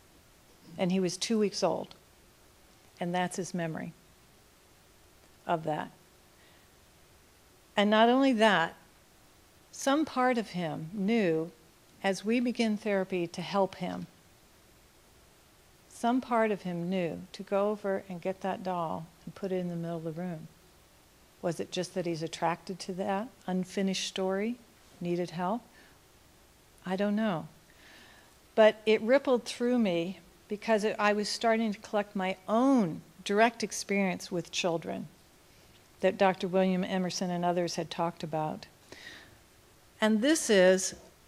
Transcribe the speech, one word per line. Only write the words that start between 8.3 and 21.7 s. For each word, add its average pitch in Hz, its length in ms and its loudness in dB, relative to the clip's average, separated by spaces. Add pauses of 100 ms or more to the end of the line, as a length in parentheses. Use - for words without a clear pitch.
that, 202 420 4 (960)
some 285 320 2
part 254 340 2
of 208 120 -4
him 160 420 -4
knew, 190 580 2 (540)
as 196 220 0
we 233 160 2
begin 226 340 0
therapy 190 520 -2
to 180 140 -8
help 185 340 0
him, 180 320 -6 (1800)
some 247 320 0
part 226 320 2
of 196 120 -4
him 175 260 -4
knew 180 320 -2 (100)
to - 100 -12
go 196 280 0
over 202 400 -4
and 180 100 -10
get 190 220 -6
that 190 220 -4
doll 170 420 -4 (180)
and 165 100 -14
put 190 200 -6
it 185 60 -2
in 180 100 -4
the 170 80 -6
middle 170 180 -6
of 160 80 -8
the 165 80 -8
room. 165 380 -10 (920)
Was 170 200 -2
it - 100 -10